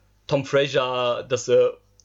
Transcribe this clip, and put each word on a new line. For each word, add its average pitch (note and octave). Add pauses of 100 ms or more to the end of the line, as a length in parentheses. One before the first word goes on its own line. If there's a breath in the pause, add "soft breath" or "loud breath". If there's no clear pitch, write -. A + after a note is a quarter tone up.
(280 soft breath)
Tom C#3
Fraser B2+
das, B2+
äh, B2 (380)